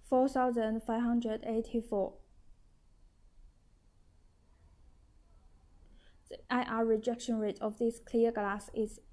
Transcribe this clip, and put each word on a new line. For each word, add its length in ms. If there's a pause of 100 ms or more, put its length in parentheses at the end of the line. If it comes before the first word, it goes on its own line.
four 260
thousand 540
five 180
hundred 460
eighty-four. 640 (4000)
The 80 (100)
I 140
R 240
rejection 540
rate 200
of 200
this 180
clear 340
glass 400
is 280 (140)